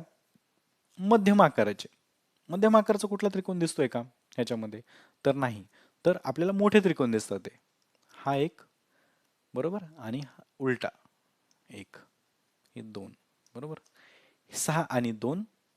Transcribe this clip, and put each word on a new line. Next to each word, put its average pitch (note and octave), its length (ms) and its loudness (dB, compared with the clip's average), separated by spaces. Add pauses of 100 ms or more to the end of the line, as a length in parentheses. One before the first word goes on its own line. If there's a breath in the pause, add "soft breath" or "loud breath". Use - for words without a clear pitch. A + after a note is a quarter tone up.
(1000)
मध्यम G3+ 440 6
आकाराचे, G#2+ 460 2 (600)
मध्यम G#3 280 4
आकाराचा G#3 320 2
कुठला G3+ 200 0
त्रिकोण F#3+ 300 -6
दिसतोय D#3+ 300 0
का A#2+ 120 -6
ह्याच्यामध्ये? A2+ 800 -8 (440 soft breath)
तर C#3 100 2
नाही. A#2+ 300 -4 (400 soft breath)
तर F3 200 2
आपल्याला E3 280 -2
मोठे G3+ 280 6
त्रिकोण D3+ 300 2
दिसतात G#2 300 -4
ते, - 180 -18 (560)
हा C#3 220 -4
एक, D3 240 -4 (960)
बरोबर? F3 300 -6 (140)
आणि A#2+ 220 -8
हा - 220 -18 (160)
उलटा C3 300 -2 (840)
एक, - 260 -20 (800)
हे A2+ 60 -16
दोन, G#2+ 300 -16 (420)
बरोबर? D3+ 200 -14 (760 soft breath)
सहा D#3+ 380 -2
आणि A#2+ 220 -2
दोन B2+ 320 -4 (320)